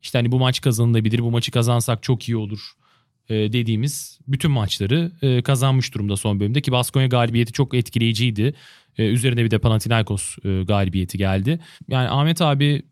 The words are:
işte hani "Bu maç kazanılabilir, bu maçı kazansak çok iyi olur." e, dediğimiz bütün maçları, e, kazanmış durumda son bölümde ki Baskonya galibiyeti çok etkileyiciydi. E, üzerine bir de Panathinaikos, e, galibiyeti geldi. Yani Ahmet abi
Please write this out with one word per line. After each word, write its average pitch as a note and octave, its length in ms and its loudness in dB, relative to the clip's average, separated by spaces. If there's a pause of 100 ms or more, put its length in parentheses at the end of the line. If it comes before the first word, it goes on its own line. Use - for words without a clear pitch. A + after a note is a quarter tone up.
işte - 160 -4
hani A#2+ 140 2
"Bu B2+ 60 2
maç B2+ 220 0
kazanılabilir, A2+ 580 2
bu A#2 120 -2
maçı A#2+ 200 -2
kazansak A#2+ 520 0
çok A#2+ 260 -2
iyi A#2 80 -4
olur." G#2+ 360 -10 (560)
e, A2+ 60 -4
dediğimiz A2 840 -2 (100)
bütün C#3 220 0
maçları, B2+ 640 0 (100)
e, B2+ 200 2
kazanmış C3 520 2
durumda G2+ 220 -2
son G2+ 240 0
bölümde A2+ 200 0
ki C3 120 -2
Baskonya B2+ 360 2
galibiyeti A#2 440 2
çok C3 220 -2
etkileyiciydi. A#2 800 0 (440)
E, A2 80 2
üzerine A#2 380 2
bir A2 60 2
de A2 80 2
Panathinaikos, A2 840 0
e, F#2+ 180 -2
galibiyeti F#2+ 560 0
geldi. G2 420 0 (280)
Yani B2+ 200 0
Ahmet D#3+ 340 0
abi C#3+ 500 0